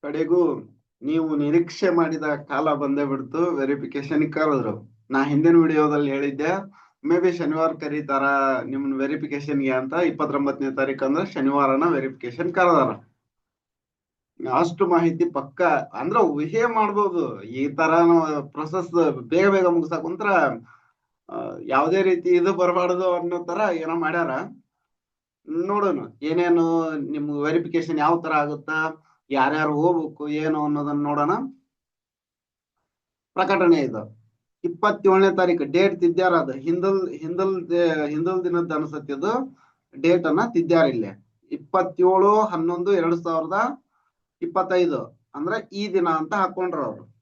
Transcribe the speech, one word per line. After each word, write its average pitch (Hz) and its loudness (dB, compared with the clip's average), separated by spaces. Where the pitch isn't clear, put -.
ಕಡೆಗೂ 151 2
ನೀವು 156 0
ನಿರೀಕ್ಷೆ 170 0
ಮಾಡಿದ 160 0
ಕಾಲ 147 -2
ಬಂದೇ 143 -2
ಬಿಡ್ತು, 151 -2
ವೆರಿಫಿಕೇಶನ್ 139 -2
ಕರೆದ್ರು. 135 -2
ನಾ 135 0
ಹಿಂದಿನ 156 4
ವಿಡಿಯೋದಲ್ಲಿ 151 4
ಹೇಳಿದ್ದೆ, 143 -2
ಮೇ 170 2
ಬಿ 180 2
ಶನಿವಾರ 160 -2
ಕರೀತಾರ 143 -4
ನಿಮ್ನ 135 -4
ವೆರಿಫಿಕೇಶನ್ಗೆ 143 -2
ಅಂತ. 135 -2
ಇಪ್ಪತ್ತೊಂಬತ್ತನೇ 139 -2
ತಾರೀಕು 135 -2
ಅಂದ್ರೆ 151 0
ಶನಿವಾರನ 139 0
ವೆರಿಫಿಕೇಶನ್ 131 -4
ಕರೆದಾರ. 160 4
ಅಷ್ಟು 170 0
ಮಾಹಿತಿ 170 2
ಪಕ್ಕ, 139 -6
ಅಂದ್ರೆ 165 -2
ಊಹೆ 160 0
ಮಾಡ್ಬೋದು 202 0
ಈ 135 -6
ತರ 160 2
ಪ್ರೊಸೆಸ್ 160 -2
ಬೇಗ 127 0
ಬೇಗ 190 4
ಮುಗ್ಸಾಕ್ 165 0
ಕುಂತ್ರ, 170 -6
ಆ, - -10
ಯಾವ್ದೇ 160 0
ರೀತಿ 180 2
ಇದು 180 4
ಬರ್ಬಾರ್ದು 180 0
ಅನ್ನೋ 175 -4
ತರ 180 -4
ಏನೋ 160 -4
ಮಾಡ್ಯಾರ. 165 -2
ನೋಡೋಣ 180 -2
ಏನೇನು 165 2
ನಿಮ್ 147 -6
ವೆರಿಫಿಕೇಶನ್ 165 -2
ಯಾವ 165 2
ತರ 156 -4
ಆಗುತ್ತ, 151 -2
ಯಾರ್ಯಾರು 147 0
ಹೋಗ್ಬೇಕು 151 0
ಏನು 151 -2
ಅನ್ನೋದನ್ನ 147 -2
ನೋಡೋಣ. 147 0
ಪ್ರಕಟಣೆ 180 4
ಇದು 110 -6
ಇಪ್ಪತ್ತೇಳನೇ 190 4
ತಾರೀಕು 180 2
ಡೇಟ್ 180 2
ತಿದ್ದ್ಯಾರ, 175 2
ಅದು 135 0
ಹಿಂದಲ್, 175 0
ಹಿಂದಲ್ 175 -4
ದೇ-, 160 0
ಹಿಂದಲ್ 175 -2
ದಿನದ 170 -2
ಅನ್ಸತ್ತೆ 151 -6
ಇದು, 226 -4
ಡೇಟ್ 165 2
ಅನ್ನ 175 2
ತಿದ್ದ್ಯಾರ 170 2
ಇಲ್ಲಿ. 110 -6
ಇಪ್ಪತ್ತೇಳು 190 2
ಹನ್ನೊಂದು 175 0
ಎರಡು 170 0
ಸಾವಿರದ 170 -2
ಇಪ್ಪತ್ತೈದು 175 0
ಅಂದ್ರೆ 202 -6
ಈ 202 -6
ದಿನ 175 2
ಅಂತ 160 -2
ಹಾಕೊಂಡ್ರ 185 -2
ಅವ್ರು. 110 -8